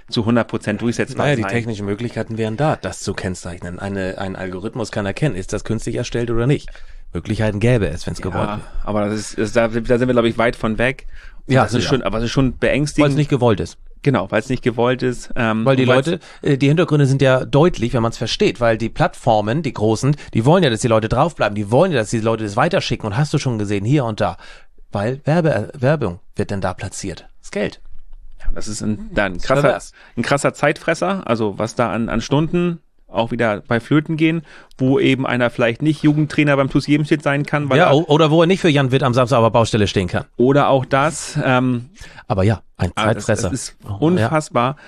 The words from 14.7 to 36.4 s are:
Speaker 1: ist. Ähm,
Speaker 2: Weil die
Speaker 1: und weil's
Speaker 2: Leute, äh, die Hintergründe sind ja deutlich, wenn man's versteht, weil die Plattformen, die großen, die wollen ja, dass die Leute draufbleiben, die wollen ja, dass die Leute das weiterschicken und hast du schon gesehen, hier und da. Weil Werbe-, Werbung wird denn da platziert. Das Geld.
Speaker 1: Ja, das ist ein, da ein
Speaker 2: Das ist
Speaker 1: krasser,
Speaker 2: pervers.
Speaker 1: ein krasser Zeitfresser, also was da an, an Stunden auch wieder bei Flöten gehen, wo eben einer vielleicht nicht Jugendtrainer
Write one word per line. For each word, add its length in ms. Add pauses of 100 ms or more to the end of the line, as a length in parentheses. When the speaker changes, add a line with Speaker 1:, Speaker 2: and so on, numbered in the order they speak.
Speaker 1:
ist. 320
Ähm, 300
Speaker 2:
Weil 100
die 80
Speaker 1:
und 60
weil's 180
Speaker 2:
Leute, 120 (240)
äh, 140
die 100
Hintergründe 400
sind 140
ja 220
deutlich, 500
wenn 100
man's 140
versteht, 440
weil 160
die 120
Plattformen, 720
die 100
großen, 420 (180)
die 120
wollen 180
ja, 60
dass 120
die 60
Leute 220
draufbleiben, 460
die 160
wollen 200
ja, 60
dass 140
die 80
Leute 260
das 100
weiterschicken 520
und 100
hast 160
du 60
schon 200
gesehen, 240
hier 220
und 160
da. 160 (540)
Weil 340
Werbe-, 480
Werbung 460 (160)
wird 160
denn 100
da 120
platziert. 540 (140)
Das 100
Geld. 300 (580)
Speaker 1:
Ja, 140
das 140
ist 140
ein, 320
da 120
ein 80
Speaker 2:
Das 100
ist 40
Speaker 1:
krasser, 160
Speaker 2:
pervers. 280 (240)
Speaker 1:
ein 80
krasser 300
Zeitfresser, 760
also 320
was 160
da 160
an, 160
an 140
Stunden 580 (280)
auch 240
wieder 360
bei 140
Flöten 340
gehen, 260 (360)
wo 200
eben 300
einer 220
vielleicht 320
nicht 200
Jugendtrainer 540